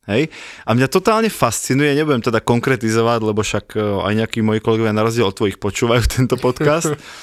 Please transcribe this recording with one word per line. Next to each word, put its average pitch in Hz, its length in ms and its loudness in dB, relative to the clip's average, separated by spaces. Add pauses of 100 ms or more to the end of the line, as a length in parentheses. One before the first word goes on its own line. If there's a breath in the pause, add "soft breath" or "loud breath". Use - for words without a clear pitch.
hej? 131 240 0 (300 loud breath)
A 113 100 -2
mňa 127 160 2
totálne 220 400 2
fascinuje, 139 640 0
nebudem 143 320 0
teda 113 160 2
konkretizovať, 117 840 0
lebo 107 180 0
však, - 300 -4
e, - 80 -6
aj 101 380 -2
nejakí 110 240 -2
moji 110 180 2
kolegovia 110 320 0
na 107 140 0
rozdiel 113 240 0
od 98 80 -4
tvojich 101 200 -2
počúvajú 117 540 0
<laughs> - 60 -4
tento 127 180 0
podcast, 151 560 0 (320 loud breath)